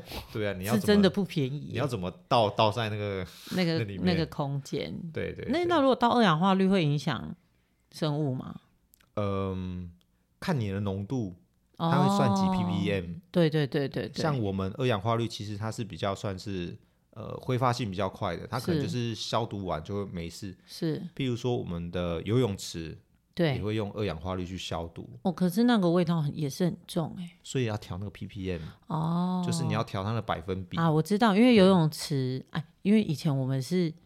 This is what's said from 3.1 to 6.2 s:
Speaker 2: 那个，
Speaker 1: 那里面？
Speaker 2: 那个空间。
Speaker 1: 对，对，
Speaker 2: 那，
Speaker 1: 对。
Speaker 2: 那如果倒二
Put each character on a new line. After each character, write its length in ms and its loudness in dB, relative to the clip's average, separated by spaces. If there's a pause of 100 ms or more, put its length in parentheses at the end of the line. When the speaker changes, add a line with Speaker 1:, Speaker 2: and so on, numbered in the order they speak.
Speaker 2:
那 100 2
个， 140 0
Speaker 1:
那 60 -2
里 120 -8
面？ 80 -2
Speaker 2:
那 100 4
个 120 2
空 340 -4
间。 320 -6 (180)
Speaker 1:
对， 220 -4
对， 140 -10
Speaker 2:
那， 100 0
Speaker 1:
对。 80 0
Speaker 2:
那 160 4
如 60 6
果 80 6
倒 140 2
二 120 4